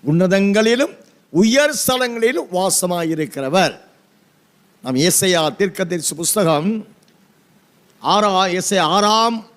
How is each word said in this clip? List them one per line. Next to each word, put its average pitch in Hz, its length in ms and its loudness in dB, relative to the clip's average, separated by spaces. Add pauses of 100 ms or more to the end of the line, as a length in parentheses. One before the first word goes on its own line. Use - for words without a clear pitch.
(120)
உன்னதங்களிலும் 202 840 2 (320)
உயர் 247 580 2
ஸ்தலங்களிலும் 247 680 -2
வாசமாயிருக்கிறவர். 165 1300 -2 (1000)
நாம் 127 120 -4
ஏசாயா 165 600 2
தீர்க்கதரிசி 180 600 -4
புஸ்தகம் 170 720 -2 (1160)
ஆறா-, 185 580 0
ஏசாயா 190 180 -2
ஆறாம் 214 760 0